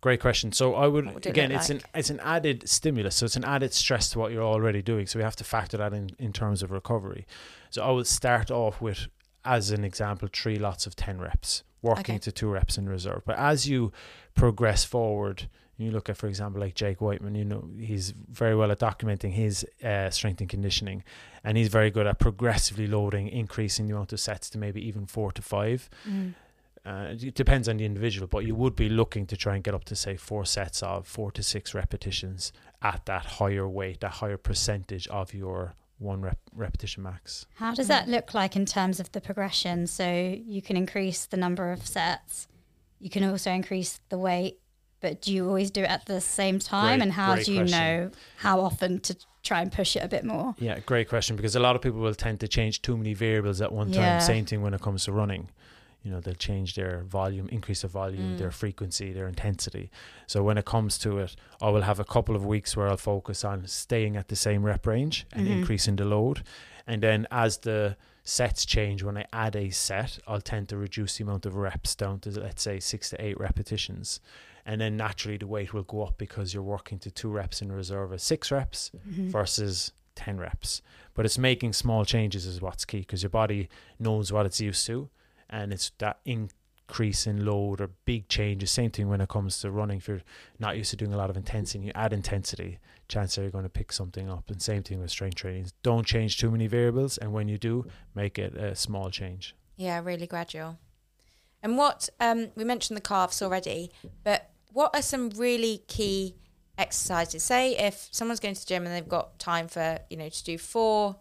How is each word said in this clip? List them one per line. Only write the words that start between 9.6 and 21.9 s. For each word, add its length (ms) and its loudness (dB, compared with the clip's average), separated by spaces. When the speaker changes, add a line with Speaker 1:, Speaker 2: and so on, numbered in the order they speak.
Speaker 1:
an 140 2
example, 500 -2
three 240 -2
lots 300 -2
of 80 -12
ten 240 -4
reps, 440 -2
working 320 2
Speaker 2:
Okay. 40 -2
Speaker 1:
to 120 -4
two 180 -2
reps 300 2
in 100 -2
reserve. 380 -4
But 100 0
as 320 4
you 220 4
progress 500 6
forward, 640 0
you 140 -2
look 180 -2
at, 80 -2
for 100 -6
example, 340 -2
like 120 -2
Jake 260 0
Whiteman, 360 0
you 100 0
know, 240 -4
he's 320 -2
very 440 2
well 160 6
at 80 2
documenting 540 0
his, 320 2
uh, 260 0
strength 320 -2
and 80 -4
conditioning, 540 -2
and 140 2
he's 120 6
very 220 6